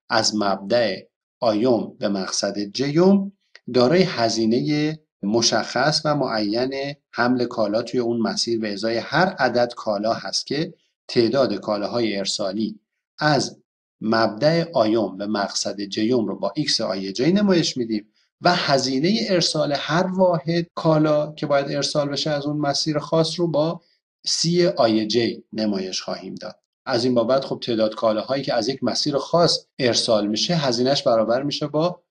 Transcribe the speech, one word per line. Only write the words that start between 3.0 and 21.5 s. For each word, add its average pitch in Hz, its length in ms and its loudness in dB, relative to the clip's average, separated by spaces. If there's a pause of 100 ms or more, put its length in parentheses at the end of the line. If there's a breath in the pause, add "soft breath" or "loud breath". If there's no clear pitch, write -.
دارای 131 280 6
هزینهٔ 143 960 0 (220)
مشخص 117 800 0
و 147 120 0
معین 127 800 -2 (160)
حمل 123 340 0
کالا 110 380 -2
توی 123 180 -4
اون 117 200 0
مسیر 110 400 -2
به 107 120 -4
ازای 110 240 -4
هر 143 300 0
عدد 123 480 0
کالا 107 380 -2
هست 95 340 -6
که 160 280 -4 (340 soft breath)
تعداد 117 460 2
کالاهای 104 640 -4
ارسالی 98 640 -4 (380)
از 143 400 0 (420)
مبدأ 113 760 2
آیوم 107 420 2
به 101 100 -8
مقصد 101 540 -4
جیوم 107 460 0
رو 95 120 -4
با - 180 -4
ایکس - 240 -2
آی 98 320 -4
جی 139 200 2
نمایش 190 440 2
می‌دیم 113 320 -4 (340)
و 175 120 4
هزینهٔ 143 720 0
ارسال 160 480 0
هر 165 300 0
واحد 175 680 0
کالا 151 580 2
که - 140 -8
باید 143 240 0